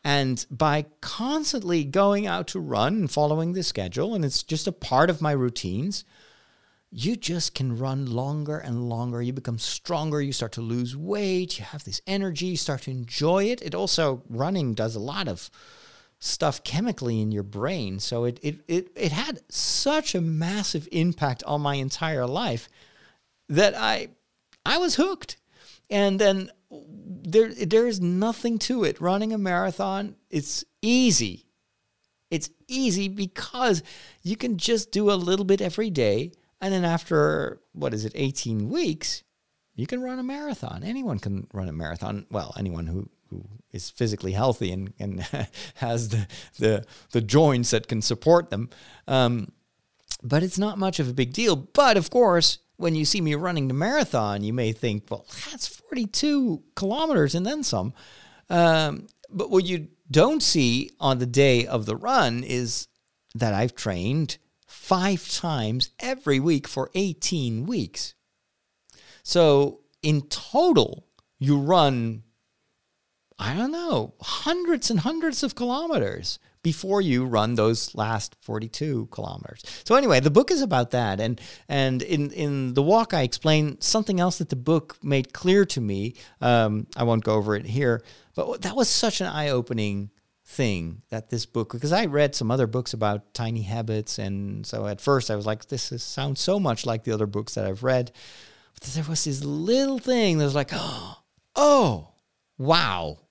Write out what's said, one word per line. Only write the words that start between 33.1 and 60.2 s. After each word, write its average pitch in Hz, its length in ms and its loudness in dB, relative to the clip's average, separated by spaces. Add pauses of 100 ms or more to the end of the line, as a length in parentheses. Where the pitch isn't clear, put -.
you 202 160 -4
can 233 200 -4
just 220 360 0
do 202 180 4
a - 20 4
little 185 300 0
bit 196 160 4
every 202 300 -2
day. 127 420 2 (300)
And 190 120 -2
then 180 120 0
after, 156 760 0 (140)
what 139 200 -4
is 107 120 -4
it, - 100 -6
eighteen 117 540 -2
weeks, 247 540 -4 (520)
you 123 100 -6
can 247 160 -6
run 254 160 -8
a 254 60 -6
marathon. 285 600 -8
Anyone 220 340 -4
can 98 340 -6
run 95 140 -6
a 80 60 -8
marathon. 85 580 -8
Well, 101 260 -6
anyone 85 300 -4
who, 90 220 -6 (200)
who 92 140 -12 (280)
is - 180 -12
physically 104 420 -4
healthy 110 400 0
and, 95 260 -8
and 98 240 -6
<laughs> - 540 -10
has 117 340 -4
the, 104 180 -2 (300)
the, 107 280 2 (260)
the 117 100 2
joints 127 500 4
that 113 180 0
can 110 120 -2
support 170 480 4
them. 113 200 -4 (400)
Um, 120 420 2 (720)
but 143 180 2
it's 180 180 -2
not 202 180 0
much 190 220 0
of 131 100 0
a 123 40 -4
big 131 200 0
deal. 208 240 2
But 233 400 6
of 165 120 2
course, 190 500 4 (180)
when 165 180 0
you 156 100 0
see 202 160 0
me 151 140 2
running 160 320 -2
the 127 80 0
marathon, 131 680 0
you 107 100 -2
may 117 180 0
think, 107 380 -2
"Well, - 180 -10 (240)
that's 269 160 -8
forty-two 254 960 -2 (120)
kilometers 208 600 2
and 180 100 -2
then 285 180 -2
some." 107 300 -2 (560)
Um, 160 560 4 (240)
but 202 220 -4
what 185 140 6
you 170 240 -4 (200)
don't 226 320 4